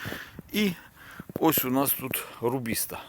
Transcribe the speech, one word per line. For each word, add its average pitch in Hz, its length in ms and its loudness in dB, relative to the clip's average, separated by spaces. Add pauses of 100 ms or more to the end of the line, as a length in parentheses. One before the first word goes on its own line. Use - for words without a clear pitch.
(520)
І 202 200 4 (640)
ось 160 260 4
у 127 60 2
нас 135 220 4
тут - 320 -2 (160)
рубіста, 117 580 0 (100)